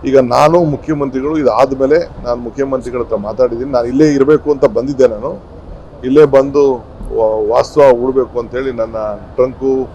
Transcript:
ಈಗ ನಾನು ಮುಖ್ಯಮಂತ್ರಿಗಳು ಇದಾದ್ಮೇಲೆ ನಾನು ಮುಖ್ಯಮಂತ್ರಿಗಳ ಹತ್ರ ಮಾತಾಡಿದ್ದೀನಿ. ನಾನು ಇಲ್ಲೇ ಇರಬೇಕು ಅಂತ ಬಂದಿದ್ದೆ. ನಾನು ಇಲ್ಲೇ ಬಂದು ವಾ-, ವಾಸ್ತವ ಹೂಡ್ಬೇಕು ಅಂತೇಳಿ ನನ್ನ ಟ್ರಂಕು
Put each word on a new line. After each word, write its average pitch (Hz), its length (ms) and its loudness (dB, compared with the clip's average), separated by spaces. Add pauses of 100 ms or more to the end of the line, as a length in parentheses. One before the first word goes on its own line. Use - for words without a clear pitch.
ಈಗ 135 80 2 (180)
ನಾನು 151 220 4 (160)
ಮುಖ್ಯಮಂತ್ರಿಗಳು 143 680 -4
ಇದಾದ್ಮೇಲೆ 135 560 2 (260)
ನಾನು 120 140 -4 (100)
ಮುಖ್ಯಮಂತ್ರಿಗಳ 127 560 -6
ಹತ್ರ 110 120 -4 (120)
ಮಾತಾಡಿದ್ದೀನಿ. 120 480 -2
ನಾನು 120 160 0
ಇಲ್ಲೇ 151 240 4
ಇರಬೇಕು 139 380 2
ಅಂತ 139 120 0 (100)
ಬಂದಿದ್ದೆ. 127 380 0
ನಾನು 120 160 -8 (760)
ಇಲ್ಲೇ 147 160 6 (120)
ಬಂದು 143 260 4 (540)
ವಾ-, 110 240 0 (120)
ವಾಸ್ತವ 135 340 4 (140)
ಹೂಡ್ಬೇಕು 127 420 -2
ಅಂತೇಳಿ 127 300 -6 (100)
ನನ್ನ 113 140 -6 (400)
ಟ್ರಂಕು 131 360 -2 (220)